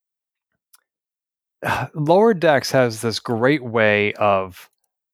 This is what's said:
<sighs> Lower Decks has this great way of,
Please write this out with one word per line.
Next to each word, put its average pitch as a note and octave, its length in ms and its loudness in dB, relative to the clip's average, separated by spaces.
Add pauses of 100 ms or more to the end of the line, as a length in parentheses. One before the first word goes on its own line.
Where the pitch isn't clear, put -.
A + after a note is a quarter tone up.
(1600)
<sighs> - 320 -6
Lower F3 400 2
Decks D#3 360 0
has A#2+ 300 0
this A2+ 180 -4
great B2 460 -2
way G#2+ 500 0
of, F#2+ 560 -2 (440)